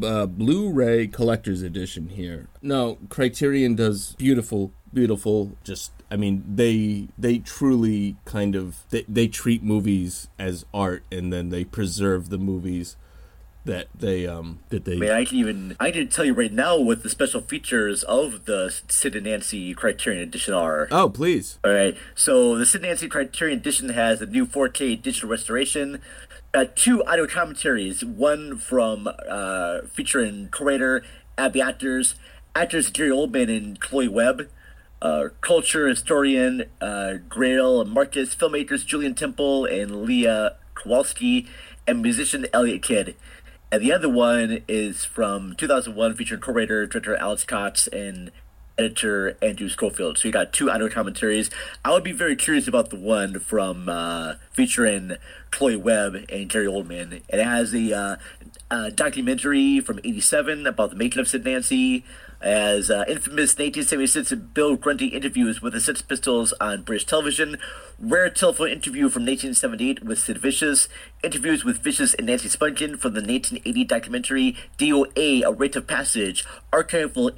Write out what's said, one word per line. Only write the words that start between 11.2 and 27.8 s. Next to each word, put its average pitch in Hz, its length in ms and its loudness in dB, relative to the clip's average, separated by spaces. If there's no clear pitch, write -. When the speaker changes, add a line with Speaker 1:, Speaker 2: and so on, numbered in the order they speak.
Speaker 1:
then 87 160 -4
they 90 140 -2
preserve 92 680 -2
the 95 80 -4
movies 92 580 -4
that 90 220 -6
they, 92 280 0
um, 82 320 -8
that - 160 -4
they 90 120 -2
Speaker 2:
I - 0 -
mean, 104 140 2
I 117 140 4
can 127 140 -2
even, 101 420 -2
I 143 100 0
can 160 180 -2
tell 160 180 0
you 127 80 4
right 113 180 0
now 151 260 2
what 113 240 2
the 110 60 -8
special 127 320 0
features 110 600 -2
of 120 420 0
the 95 260 -2
Sid - 280 0
and 101 80 -6
Nancy 101 480 -4
Criterion 98 500 -2
edition 85 300 -6
are. 80 380 2
Speaker 1:
Oh, 175 180 4
please. 127 560 -2
Speaker 2:
All 101 80 6
right. 98 240 4
So 123 440 6
the 170 80 2
Sid 180 160 2
and 180 80 -2
Nancy 165 180 -4
Criterion 143 520 -2
edition 135 280 -2
has 113 320 2
a 110 60 -8
new 123 180 2
four 135 240 0
K 123 280 -2
digital 120 340 -4
restoration. 139 720 -2
Got 131 240 2
two 240 280 4
audio 165 220 2
commentaries, 135 800 -2